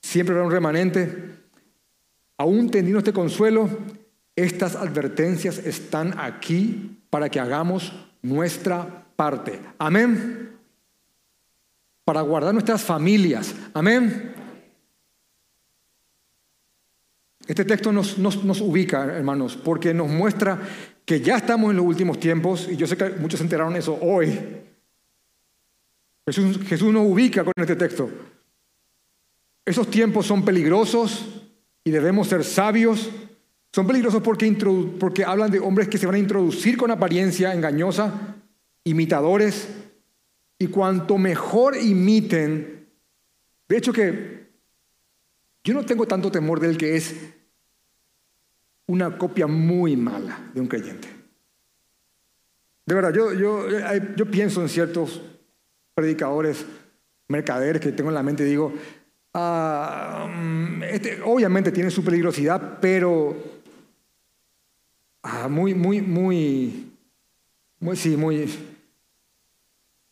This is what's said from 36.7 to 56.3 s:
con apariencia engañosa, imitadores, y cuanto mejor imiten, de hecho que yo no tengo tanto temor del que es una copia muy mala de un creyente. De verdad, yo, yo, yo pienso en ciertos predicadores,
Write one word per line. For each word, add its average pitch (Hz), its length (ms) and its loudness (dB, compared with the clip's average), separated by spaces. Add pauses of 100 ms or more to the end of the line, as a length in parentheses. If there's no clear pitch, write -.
con 240 140 2
apariencia 185 640 2
engañosa, 170 580 0 (720)
imitadores, 165 840 2 (880)
y 185 100 0
cuanto 190 500 2
mejor 196 580 2
imiten, 190 1120 2 (800)
de 202 80 4
hecho 240 160 0
que - 560 -2 (1120)
yo 220 120 0
no 285 100 -2
tengo 233 220 0
tanto 190 260 0
temor 160 260 0
del 165 180 0
que 156 200 0
es 156 180 -4 (1700)
una 180 280 -2
copia 175 300 -2
muy 160 480 2
mala 104 580 -6
de 127 100 -4
un 127 40 -2
creyente. 110 400 -8 (1800)
De 165 80 0
verdad, 185 180 2
yo, 208 220 2
yo, 202 320 0 (500)
yo 208 120 0
pienso 190 340 0
en 156 60 -2
ciertos 165 520 -2 (760)
predicadores, 156 720 -2 (600)